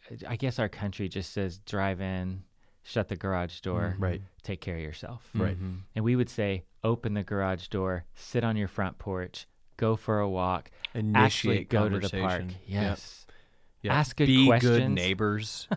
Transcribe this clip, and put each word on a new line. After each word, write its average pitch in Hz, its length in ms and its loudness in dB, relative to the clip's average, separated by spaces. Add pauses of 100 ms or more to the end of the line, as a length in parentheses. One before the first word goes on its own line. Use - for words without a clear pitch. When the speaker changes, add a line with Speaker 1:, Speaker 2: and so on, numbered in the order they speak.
(280)
Speaker 1:
I 117 80 -4
guess 127 220 -4
our 110 100 0
country 98 400 -6
just 92 240 -8
says, 95 260 -4
"Drive 98 440 -2
in, 92 400 -4 (400)
shut - 260 -2
the 98 80 -6
garage 90 440 -4
door, 90 340 -2
Speaker 2:
Mm-hmm. 95 80 -6
Speaker 3:
Right. 92 200 -2 (200)
Speaker 1:
take 95 180 -8
care 87 160 -6
of 82 60 -6
yourself." 78 520 -12
Speaker 3:
Right. 95 220 0
Speaker 2:
Mm-hmm. 92 200 -6 (180)
Speaker 1:
And 110 100 0
we 120 120 2
would 120 120 2
say, 98 360 -2 (200)
"Open 113 300 0
the 104 80 -2
garage 95 460 -2
door, 92 360 -2 (100)
sit - 300 -4
on 113 120 0
your 104 120 0
front 95 300 -6
porch, 92 480 -8 (320)
go 110 180 2
for 107 240 0
a 101 80 0
walk, 92 420 -2 (240)
Speaker 2:
Initiate 107 300 2
Speaker 1:
actually 120 400 2
go 107 240 2
to 98 100 0
the 95 120 -2
park." - 20 -8 (280)
Speaker 2:
conversation. 90 80 -6 (180)
Yep. 101 160 0
Speaker 1:
Yes. - 340 -4 (680)
Speaker 2:
Yeah. 117 120 0
Speaker 1:
Ask 147 200 0
good 147 120 4
Speaker 2:
Be 135 200 8
Speaker 1:
questions. 120 300 8
Speaker 2:
good 123 140 4
neighbors. 104 760 0 (100)